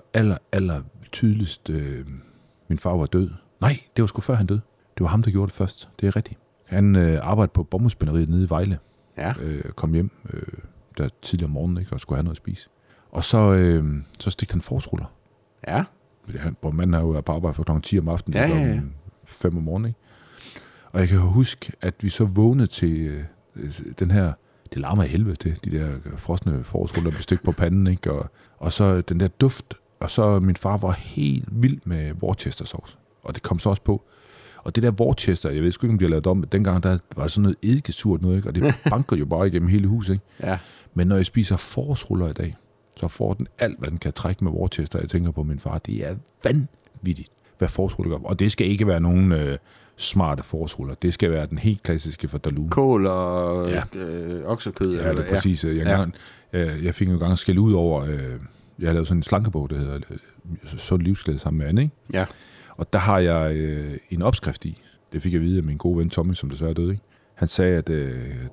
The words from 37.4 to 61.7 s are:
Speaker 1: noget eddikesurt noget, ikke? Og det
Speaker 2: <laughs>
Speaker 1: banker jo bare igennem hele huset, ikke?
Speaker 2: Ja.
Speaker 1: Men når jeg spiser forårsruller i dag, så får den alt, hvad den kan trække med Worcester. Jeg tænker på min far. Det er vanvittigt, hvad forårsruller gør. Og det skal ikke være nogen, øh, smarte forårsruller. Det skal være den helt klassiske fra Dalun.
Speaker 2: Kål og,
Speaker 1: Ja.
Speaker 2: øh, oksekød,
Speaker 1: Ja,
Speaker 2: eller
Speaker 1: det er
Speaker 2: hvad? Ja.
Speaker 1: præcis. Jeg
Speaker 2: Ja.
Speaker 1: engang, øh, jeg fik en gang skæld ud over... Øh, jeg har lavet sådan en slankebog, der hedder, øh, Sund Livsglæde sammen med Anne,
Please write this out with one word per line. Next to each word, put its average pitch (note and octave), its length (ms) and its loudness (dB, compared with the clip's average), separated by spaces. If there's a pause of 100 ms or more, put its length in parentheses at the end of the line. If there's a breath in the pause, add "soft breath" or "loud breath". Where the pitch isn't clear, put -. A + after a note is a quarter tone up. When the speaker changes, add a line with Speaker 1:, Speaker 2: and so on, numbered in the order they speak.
Speaker 1:
noget G2 200 4
eddikesurt G#2+ 600 0
noget, F#2 140 2
ikke? G2+ 120 -2
Og - 60 -6
det C3+ 260 2
Speaker 2:
<laughs> C#3 100 0
Speaker 1:
banker A2+ 260 0
jo D2 100 0
bare E2 200 2
igennem F2 220 2
hele G2+ 180 4
huset, G2 280 2
ikke? G2+ 100 -2 (180 soft breath)
Speaker 2:
Ja. F#2+ 160 -2 (360 loud breath)
Speaker 1:
Men F2 120 2
når G2 100 4
jeg F#2 100 4
spiser G2 300 0
forårsruller G#2 720 -4
i D2 40 -4
dag, E2 240 -6 (400)
så E2+ 120 -4
får G2+ 260 -2
den A2 120 -6 (120)
alt, - 200 -2
hvad C#2+ 120 -6
den E2 80 -6
kan D2 140 -4
trække - 320 -4
med E2 80 0
Worcester. E2 460 -4
Jeg - 100 -4
tænker E2+ 220 0
på D2+ 120 -4
min D2 160 -4
far. D2+ 200 -6
Det G#1 300 -6
er F#2 60 -8 (300)
vanvittigt, F#2+ 840 -2 (300 soft breath)
hvad F2 100 2
forårsruller F2+ 500 -2
gør. - 60 -12
Og F#2 140 -2
det G#2 140 4
skal - 140 0
ikke G2+ 200 2
være F2 140 4
nogen, F2+ 320 6
øh, C#2+ 260 0 (380 soft breath)
smarte D#2 460 0
forårsruller. D2+ 520 -8
Det F2 200 -2
skal F2 160 0
være D#2 160 0
den D2+ 120 -6
helt G#2 240 0
klassiske D#2+ 460 -4
fra C#2+ 100 -8
Dalun. D2+ 300 -4
Speaker 2:
Kål A#2 380 4
og, F2+ 640 -2
Speaker 1:
Ja. F2 120 -2 (120)
Speaker 2:
øh, E2+ 500 -8
oksekød, G2 500 -4
Speaker 1:
Ja, E2+ 40 -2
Speaker 2:
eller E2 120 -2
Speaker 1:
det - 0 -
er D2+ 120 0
Speaker 2:
hvad? - 20 -6
Ja. F#2+ 100 -2
Speaker 1:
præcis. F#2 300 0
Jeg D#2+ 100 -2
Speaker 2:
Ja. D#2+ 60 -2
Speaker 1:
engang, F2+ 340 0 (380 loud breath)
øh, D#2+ 320 -2
jeg F2 100 0
fik F#2+ 140 0
en F2 100 2
gang E2+ 200 2
skæld F#2+ 200 2
ud G#2+ 140 6
over... E2 320 2
Øh, C2+ 360 -6 (380 soft breath)
jeg E2 100 -2
har E2 40 4
lavet E2 160 2
sådan F2 100 2
en D#2 40 2
slankebog, F2 480 0
der D2 80 -2
hedder, C#2 160 -4 (160)
øh, - 80 -12 (480)
Sund F2 360 -2
Livsglæde E2 360 0
sammen D#2 200 -2
med D2 80 -2
Anne, G2 160 4